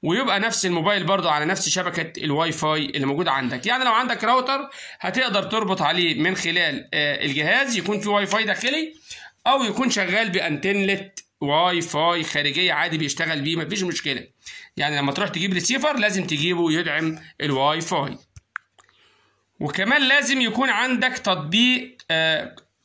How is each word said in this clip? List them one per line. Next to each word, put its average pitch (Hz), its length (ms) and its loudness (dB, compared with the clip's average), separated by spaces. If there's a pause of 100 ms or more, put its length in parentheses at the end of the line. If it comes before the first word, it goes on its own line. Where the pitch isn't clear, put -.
ويبقى 196 380 0
نفس 220 260 -2
الموبايل 180 380 0
برضو 175 260 2
على 151 160 2
نفس 185 240 0
شبكة 170 540 -4
الواي 147 280 0
فاي 156 340 0
اللي 139 200 -2
موجود 147 220 0
عندك. 131 380 -2
يعني 247 180 0
لو 247 80 2
عندك 240 320 0
راوتر 262 460 2 (300)
هتقدر 202 440 0
تربط 208 380 -2
عليه 160 400 2
من 185 140 2
خلال، 165 580 -2
آه، 147 320 0
الجهاز، 196 520 0
يكون 196 220 -2
في 208 100 -4
واي 202 160 2
فاي 220 180 0
داخلي 277 500 -2 (540)
أو 269 160 6
يكون 240 260 0
شغال 202 400 0
بأنتنة 190 800 0 (320)
واي 165 400 2
فاي 165 420 0
خارجية 151 500 0
عادي 160 240 0
بيشتغل 156 440 -2
بيه، 160 140 -2
مفيش 165 280 -4
مشكلة. 147 440 -4 (500)
يعني 147 200 0
لما 139 140 0
تروح 190 180 -2
تجيب 175 240 -2
ريسيفر 269 440 0
لازم 190 300 0
تجيبه 165 440 0
يدعم 160 480 -2 (220)
الواي 147 400 2
فاي. 160 360 -2 (1400)
وكمان 196 480 0
لازم 269 340 2
يكون 240 280 0
عندك 254 480 0
تطبيق، 208 800 0 (140)
آه، 160 440 0 (300)